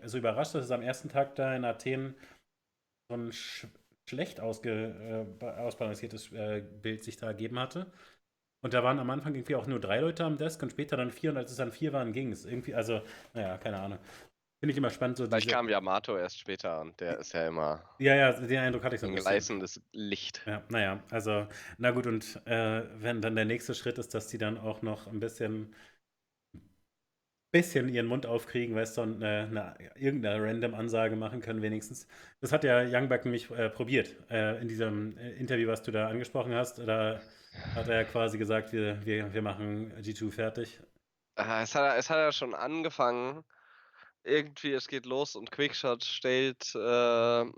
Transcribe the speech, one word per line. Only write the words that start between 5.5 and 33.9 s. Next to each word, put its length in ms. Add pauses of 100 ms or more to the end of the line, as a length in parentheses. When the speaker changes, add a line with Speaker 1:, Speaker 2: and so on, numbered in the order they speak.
Speaker 1:
ausbalanciertes, 720
äh, 300
Bild 420
sich 140
da 100
ergeben 320
hatte. 320 (720)
Und 100
da 100
waren 160
am 100
Anfang 260
irgendwie 200
auch 120
nur 120
drei 200
Leute 240
am 140
Desk 260
und 80
später 260
dann 140
vier. 200
Und 60
als 140
es 60
dann 160
vier 200
waren, 200
ging's. 320
Irgendwie, 280
also, 280 (320)
naja, 240
keine 220
Ahnung. 200 (600)
Finde 120
ich 60
immer 120
spannend, 280
so 80
Speaker 2:
Vielleicht 200
Speaker 1:
diese 80
Speaker 2:
kam 160
Yamato 480
erst 220
später 420
und 180
der 200
ist 140
ja 140
immer 360 (160)
Speaker 1:
Ja, 160
ja, 160
den 260
Eindruck 260
hatte 120
ich 60
so 40
ein 60
Speaker 2:
ein 40
Speaker 1:
bisschen. 160
Speaker 2:
gleißendes 500 (100)
Licht. 560
Speaker 1:
Ja, 220
naja, 420
also, 360 (300)
na 140
gut, 160
und, 400
äh, 360 (160)
wenn 220
dann 140
der 100
nächste 300
Schritt 240
ist, 160
dass 140
die 100
dann 180
auch 240
noch 240
ein 140
bisschen, 560 (1800)
bisschen 340
ihren 200
Mund 180
aufkriegen, 500
weißt 220
du, 60
und, 180
äh, 40 (180)
eine, 340 (180)
irgendeine 480
random 300
Ansage 420
machen 240
können 220
wenigstens. 460 (340)
Das 100
hat 120
ja 180
Young 280
Buck 160
nämlich, 260
äh, 180
probiert. 460 (160)